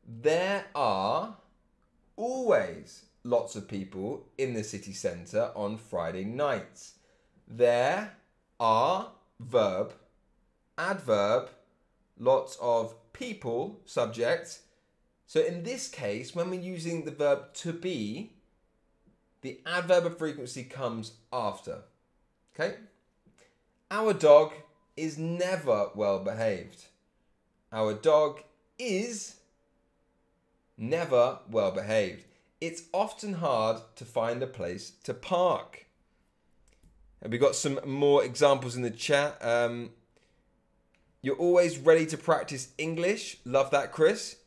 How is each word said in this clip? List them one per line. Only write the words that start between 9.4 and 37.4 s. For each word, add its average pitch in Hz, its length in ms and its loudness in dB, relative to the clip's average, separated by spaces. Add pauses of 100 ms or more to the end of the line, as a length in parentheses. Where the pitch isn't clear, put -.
adverb, 123 720 2 (680)
lots 127 440 2
of 117 320 0 (180)
people, 196 720 -8
subject. 113 760 -2 (680)
So 156 140 2
in 170 240 0
this 240 240 -8
case, 120 460 -8
when 175 140 -4
we're 185 120 -6
using 170 440 -6
the 151 60 -6
verb 143 440 0
to 165 180 -8
be, 165 600 -8 (1120)
the - 240 -12
adverb 175 400 2
of 165 100 -4
frequency 143 460 -8
comes 113 500 -8 (200)
after, 110 500 -6 (720)
okay? 165 220 -4 (1120)
Our 214 220 2
dog 151 400 8 (440)
is 156 220 -6
never 165 760 0
well 101 240 0
behaved. 98 680 -4 (880)
Our 110 220 0
dog 151 480 4 (360)
is 220 580 -6 (1400)
never 131 640 2 (100)
well 104 200 2
behaved. 101 540 -2 (360)
It's 165 220 -8 (100)
often 202 420 -4
hard 113 440 0 (180)
to 123 80 -16
find 120 380 -4
a 131 40 -4
place 90 460 -10 (120)
to 123 100 -6
park. - 720 -2 (1400)
And 110 100 -8
we've 120 80 -2